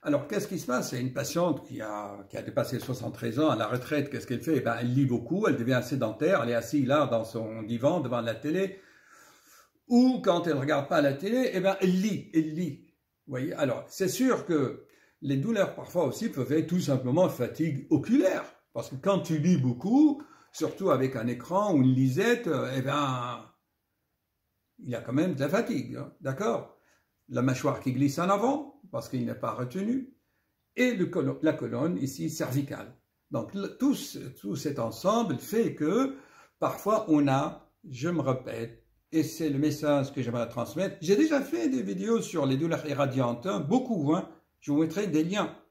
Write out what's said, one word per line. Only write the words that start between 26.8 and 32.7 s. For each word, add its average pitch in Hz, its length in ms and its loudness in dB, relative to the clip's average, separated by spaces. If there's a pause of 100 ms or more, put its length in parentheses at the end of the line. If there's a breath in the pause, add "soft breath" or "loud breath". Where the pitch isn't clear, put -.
La 123 120 -2
mâchoire 127 380 0
qui 131 140 -2
glisse 139 260 0
en 180 100 0
avant, 254 500 0 (120)
parce - 180 -6
qu'il 123 160 -2
n'est 117 100 -6
pas 117 160 -4
retenu, 190 640 -4 (600)
et 247 180 4
le 180 140 0
colo-, 135 340 -2
la 156 100 4
colonne 131 460 -2
ici 156 320 -4
cervicale. 135 640 -4 (360)